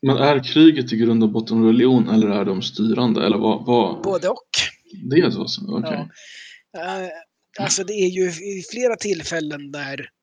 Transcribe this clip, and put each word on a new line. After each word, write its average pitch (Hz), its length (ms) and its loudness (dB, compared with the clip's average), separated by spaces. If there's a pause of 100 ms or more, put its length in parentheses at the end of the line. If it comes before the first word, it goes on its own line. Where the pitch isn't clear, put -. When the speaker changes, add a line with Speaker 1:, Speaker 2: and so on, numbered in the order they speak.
Speaker 1:
men 135 160 2
är 139 260 4 (100)
kriget 151 400 4
i 110 40 -2
grund 113 260 2
och 107 80 2
botten 113 340 0
religion, 123 440 4
eller 110 180 4
är 101 180 0
de 95 160 -2
styrande, 110 640 0
eller 107 120 2
vad, 107 280 0
vad? 110 380 2
Speaker 2:
Både 185 260 -2
och. - 200 -8 (600)
Speaker 1:
Det 135 100 2
är 156 120 2
så, 101 160 -6
så, - 300 -8
okej. - 300 -6 (640)
Speaker 2:
Ja. 185 300 -10
Eh, 185 80 -10 (500)
alltså, 196 240 -4
det 196 100 -8
är 196 160 0
ju 185 200 0
i 185 420 -10
flera 233 240 -2
tillfällen 156 760 -6
där 139 380 -12 (140)